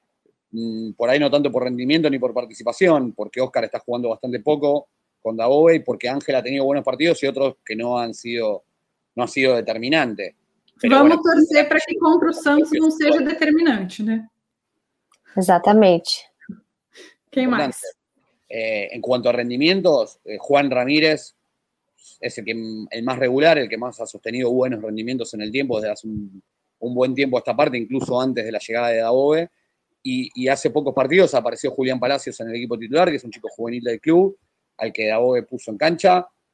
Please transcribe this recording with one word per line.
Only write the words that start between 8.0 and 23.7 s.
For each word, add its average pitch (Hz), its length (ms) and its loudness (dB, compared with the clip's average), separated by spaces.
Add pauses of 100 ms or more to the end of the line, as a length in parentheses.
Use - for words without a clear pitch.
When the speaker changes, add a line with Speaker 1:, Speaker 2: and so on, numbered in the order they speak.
Speaker 1:
sido, 113 520 -4 (500)
no 123 80 -2
ha 113 60 -4
sido 131 260 2
determinante. 113 800 -2 (460)
Pero 247 160 6
Speaker 2:
Vamos 311 260 6
Speaker 1:
bueno, 330 160 4
Speaker 2:
torcer 294 300 4
para 311 180 2
que - 100 -4
contra 330 340 4
o - 20 -2
Santos 302 400 2
não 311 180 2
seja 302 300 2
determinante, 294 840 0
né? 220 240 -4 (1080)
Speaker 3:
Exatamente. 185 880 4 (1080)
Speaker 2:
Quem 254 140 0
Speaker 1:
Importante. 208 320 -2
Speaker 2:
mais? - 180 -12 (540)
Speaker 1:
Eh, 110 440 -4
en 113 60 -12
cuanto 123 300 0
a - 20 4
rendimientos, 135 920 0
eh, 104 120 -12
Juan 143 320 2
Ramírez 147 640 0 (840)
es 113 180 -8
el 110 80 -12
que 113 60 -8
m-, 110 400 -10
el 117 120 -10
más 127 140 -4
regular, 139 400 2
el 120 120 -2
que 110 80 -8